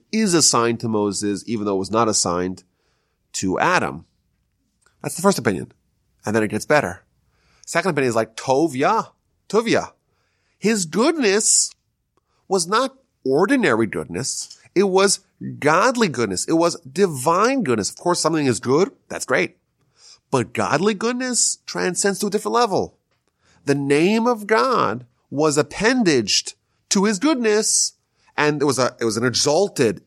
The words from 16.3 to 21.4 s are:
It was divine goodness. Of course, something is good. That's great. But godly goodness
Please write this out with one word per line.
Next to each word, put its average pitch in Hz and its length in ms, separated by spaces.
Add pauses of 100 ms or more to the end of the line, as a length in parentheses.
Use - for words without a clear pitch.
It 156 100
was 165 260
divine 175 840
goodness. 117 260
Of - 60
course, 175 240
something 156 260
is 120 140
good. 156 320 (160)
That's - 180
great. 160 300 (720)
But 120 220
godly 139 400
goodness 247 760